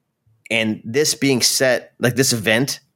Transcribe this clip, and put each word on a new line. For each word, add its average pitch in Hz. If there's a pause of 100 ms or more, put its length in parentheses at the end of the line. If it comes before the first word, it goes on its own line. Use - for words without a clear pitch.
(500)
and 110
this 143
being 135
set, -
like, 127
this 127
event 113 (160)